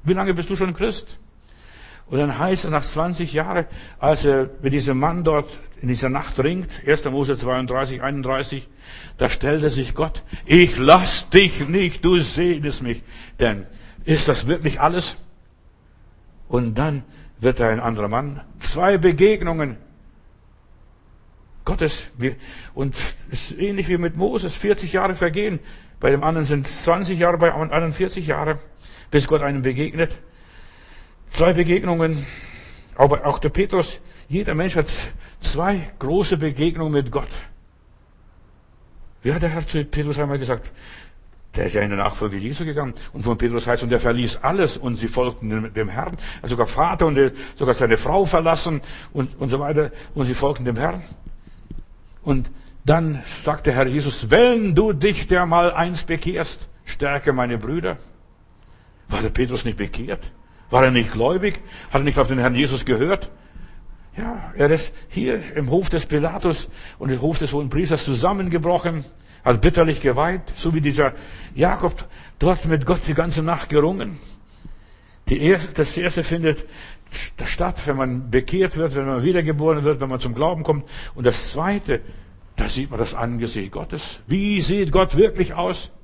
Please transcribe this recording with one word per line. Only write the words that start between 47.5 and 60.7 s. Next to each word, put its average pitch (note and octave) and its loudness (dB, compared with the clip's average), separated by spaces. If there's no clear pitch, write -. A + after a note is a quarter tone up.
sogar B2+ 2
seine A2+ 4
Frau F3+ 2
verlassen E3 2
und, C3 -4
und C3+ -2
so C3 0
weiter. D3 0
Und C#3 0
sie B2 0
folgten C#3 -2
dem A#2+ 0
Herrn. E3 -2
Und C3 0
dann D3+ 2
sagt - -4
der C#3+ 4
Herr C3 4
Jesus, C3+ -2
„Wenn A3 6
du G#3 4
dich D#3 0
dermal F3 4
eins E3+ -2
bekehrst, D#3+ -4
stärke C#3+ 0
meine B2 0
Brüder.“ A2+ -4
War - -2
der A2 0
Petrus B2 -2
nicht G#2+ -4
bekehrt? G2+ -6
War C3 8